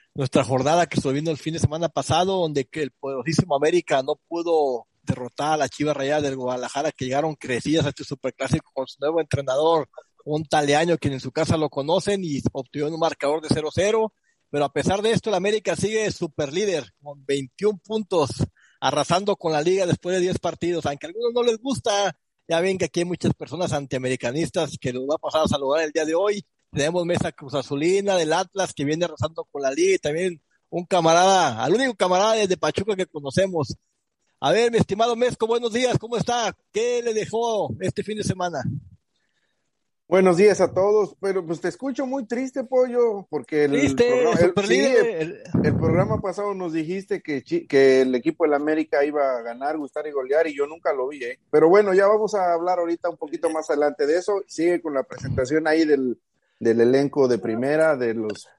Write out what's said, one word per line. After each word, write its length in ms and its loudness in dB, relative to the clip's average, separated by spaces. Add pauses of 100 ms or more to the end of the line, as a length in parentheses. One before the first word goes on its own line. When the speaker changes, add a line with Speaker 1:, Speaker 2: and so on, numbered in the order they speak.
(140)
Speaker 1:
nuestra 300 0
jornada 400 2
que 160 -6
se 100 -2
vino 200 -2
el 80 -4
fin 160 -8
de 40 -8
semana 300 -2
pasado, 500 0
donde 280 -2
que 160 -6
el 80 -6
poderosísimo 640 -2
América 460 2
no 260 -4
pudo 600 -2 (140)
derrotar 520 -4
a 20 0
las 140 0
Chivas 260 -2
Rayadas 280 0
del 120 -2
Guadalajara, 560 -4
que 140 -8
llegaron 280 -2
crecidas 520 -2
a 20 -2
este 160 -10
superclásico 720 -4
con 120 -6
su 140 -20
nuevo 220 0
entrenador, 680 0 (380)
un 180 -4
Taleaño, 540 2
quien 160 -4
en 60 -8
su 120 -10
casa 240 0
lo 140 -2
conocen, 520 -2
y 200 -4 (100)
obtuvieron 400 -6
un 80 -6
marcador 400 -2
de 100 -10
cero 220 -2
cero, 400 0 (380)
pero 160 0
a 60 -6
pesar 280 0
de 120 2
esto, 180 -2
el 60 2
América 400 0
sigue 340 -2
superlíder 800 -4 (100)
con 220 -18
veintiún 540 -2
puntos, 500 -2 (520)
arrasando 560 0
con 160 -4
la 100 0
liga 240 2
después 280 -2
de 60 0
diez 180 0
partidos, 460 -4
aunque 220 -6
a 20 -10
algunos 240 -4
no 100 0
les 140 2
gusta. 580 -2 (320)
Ya 140 0
ven 160 0
que 80 -2
aquí 160 -2
hay 60 0
muchas 260 -2
personas 400 -6
antiamericanistas 1080 -4
que 140 -6
los 120 -6
va 100 -2
a 40 -2
pasar 260 -2
a 40 0
saludar 340 0
el 100 -4
día 120 0
de 100 -2
hoy. 300 0 (260)
Tenemos 360 0
mesa 260 -2
cruzazulina 840 -2
del 160 0
Atlas, 400 -4
que 100 -4
viene 220 -2
arrasando 440 -6
con 120 -8
la 80 0
liga, 240 2
y 40 2
también 440 -4 (260)
un 160 -8
camarada, 800 4
al 100 2
único 200 0
camarada 400 2 (120)
de 120 0
Pachuca 380 -2
que 100 -4
conocemos. 680 -4 (680)
A 120 2
ver, 180 2
mi 60 0
estimado 400 0
Mesco, 300 0
buenos 260 -2
días, 260 0
¿cómo 200 -6
está? 360 -2 (160)
¿Qué 320 -2
le 120 -4
dejó 680 -4
este 220 -6
fin 160 -8
de 60 -6
semana? 380 -4 (1400)
Speaker 2:
Buenos 300 4
días 240 6
a 120 2
todos, 460 2
pero 280 -4
pues 160 -6
te 60 -2
escucho 360 -6
muy 220 -6
triste, 360 -4
Pollo, 680 0
porque 340 0
el 60 4
Speaker 1:
Triste, 360 4
Speaker 2:
programa, 320 4
el, 100 6
Speaker 1:
súper 180 0
Speaker 2:
sí, 100 4
Speaker 1:
líder. 460 4
Speaker 2:
el, 200 -8 (220)
el 140 2
programa 420 2
pasado 320 -4
nos 220 -6
dijiste 480 -4
que 200 -4
Chi-, 240 -4
que 360 8
el 120 2
equipo 300 0
del 80 4
América 500 0
iba 360 0
a 20 -10
ganar, 380 -6
gustar 280 -8
y 60 -10
golear, 340 2
y 80 -6
yo 120 -2
nunca 260 -4
lo 160 -2
vi, 160 -10
¿eh? 160 -10 (100)
Pero 200 6
bueno, 240 6
ya 120 6
vamos 280 2
a 180 2
hablar 280 0
ahorita 280 -2
un 80 -6
poquito 320 -4
más 220 -4
adelante 360 0
de 120 2
eso. 280 -2
Sigue 360 0
con 100 -6
la 120 -2
presentación 600 -2
ahí 200 4
del, 340 2 (400)
del 220 4
elenco 440 4
de 120 2
primera, 580 0
de 160 0
los 340 -6 (120)